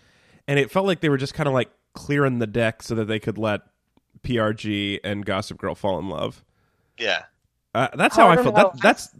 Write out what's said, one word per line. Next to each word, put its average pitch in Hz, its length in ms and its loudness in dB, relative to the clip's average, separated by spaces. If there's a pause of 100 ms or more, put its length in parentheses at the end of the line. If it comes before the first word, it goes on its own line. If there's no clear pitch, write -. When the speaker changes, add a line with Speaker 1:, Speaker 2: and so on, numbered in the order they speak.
(480)
Speaker 1:
And 143 100 0
it 131 140 0
felt 190 140 0
like 185 160 0
they 160 80 0
were 139 80 2
just 135 160 -8
kinda, 147 180 -2
like, 127 180 -2 (260)
clearing 139 440 0
the 113 80 -2
deck 113 340 -2
so 117 140 -6
that 110 140 -2
they 110 100 -2
could 104 180 -6
let 107 260 -4 (580)
P 120 180 -2
R 107 140 2
G 101 500 -4
and 101 220 -6
Gossip 95 320 -6
Girl 85 180 -6
fall 95 240 -4
in 92 80 -6
love. 92 380 -8 (520)
Speaker 2:
Yeah. 95 260 -2 (500)
Speaker 1:
Uh, 120 220 0
that's 196 220 0
Speaker 3:
Oh, 220 40 8
Speaker 1:
how 202 80 10
Speaker 3:
I - 20 8
Speaker 1:
I 165 40 6
Speaker 3:
don't - 100 4
Speaker 1:
felt. 208 100 2
Speaker 3:
know. 208 80 8 (120)
Speaker 1:
That, 127 60 -14
that's - 280 2 (100)